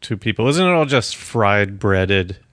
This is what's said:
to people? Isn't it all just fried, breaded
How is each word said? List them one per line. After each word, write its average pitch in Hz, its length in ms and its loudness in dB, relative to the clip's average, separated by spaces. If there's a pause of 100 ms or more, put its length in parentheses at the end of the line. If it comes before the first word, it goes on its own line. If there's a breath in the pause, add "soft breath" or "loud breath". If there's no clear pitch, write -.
to 110 160 -6
people? 110 300 -2
Isn't 165 180 2
it 180 60 2
all 160 140 2
just 131 300 -2
fried, 101 640 0
breaded 95 580 0 (160)